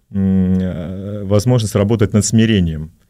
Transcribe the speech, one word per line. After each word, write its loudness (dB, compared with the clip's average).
м, 0
э, -8
возможность 0
работать 2
над 4
смирением. 0